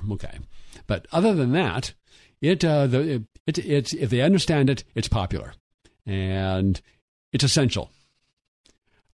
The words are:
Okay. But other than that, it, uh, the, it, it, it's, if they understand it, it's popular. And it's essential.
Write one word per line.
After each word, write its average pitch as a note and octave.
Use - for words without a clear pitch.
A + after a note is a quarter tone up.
Okay. -
But -
other G3
than C3+
that, C3
it, E3
uh, D3
the, B2+
it, C#3+
it, D#3+
it's, C#3+
if C#3
they B2
understand D3+
it, C3+
it's A2+
popular. -
And F#2+
it's -
essential. C3